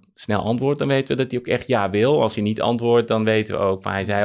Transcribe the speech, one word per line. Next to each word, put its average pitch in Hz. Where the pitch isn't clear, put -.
snel -
antwoordt, 127
dan 143
weten 135
we 127
dat 127
hij 123
ook -
echt -
ja 104
wil. 120
Als 110
hij 110
niet 107
antwoordt, 117
dan 110
weten 110
we -
ook 95
van, 98
hij 98
zei 101